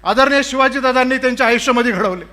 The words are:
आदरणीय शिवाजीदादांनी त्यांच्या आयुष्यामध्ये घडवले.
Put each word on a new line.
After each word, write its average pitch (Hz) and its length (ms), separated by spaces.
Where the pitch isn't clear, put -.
आदरणीय 262 400
शिवाजीदादांनी 262 720
त्यांच्या 247 300
आयुष्यामध्ये 240 440
घडवले. 185 420